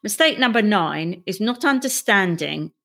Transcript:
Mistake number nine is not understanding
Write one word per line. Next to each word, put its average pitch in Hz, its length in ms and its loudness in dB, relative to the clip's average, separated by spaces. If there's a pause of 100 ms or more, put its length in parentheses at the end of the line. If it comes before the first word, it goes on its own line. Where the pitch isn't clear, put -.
Mistake 302 340 0
number 233 240 2
nine 170 640 0
is 190 160 -6
not 247 240 -2
understanding 180 1040 0 (140)